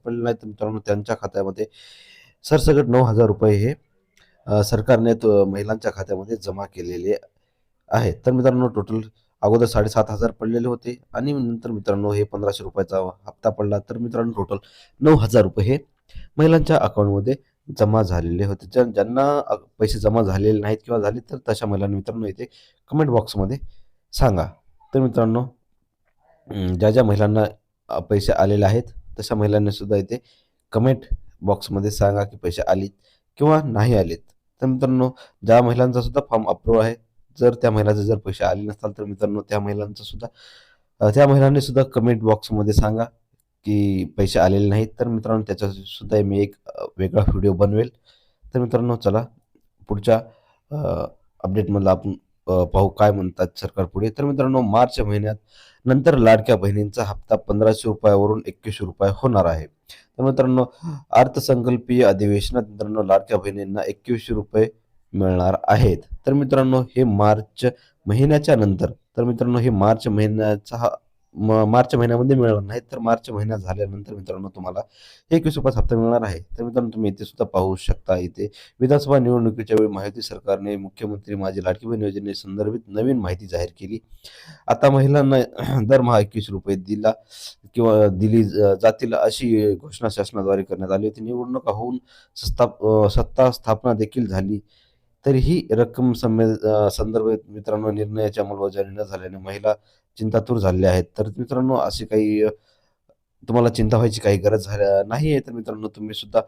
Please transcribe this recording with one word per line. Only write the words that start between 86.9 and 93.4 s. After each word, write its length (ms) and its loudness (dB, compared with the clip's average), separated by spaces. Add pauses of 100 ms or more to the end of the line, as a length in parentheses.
किंवा 320 6
दिली 360 4
ज-, 180 0 (200)
जातील 320 2
अशी 640 0
घोषणा 360 -10
शासनाद्वारे 520 -2
करण्यात 280 -8
आली 160 -2
होती. 140 -10
निवडणुका 500 -6
होऊन 260 -6 (380)
सत्ता, 280 -2
अ, 460 2
सत्ता 420 2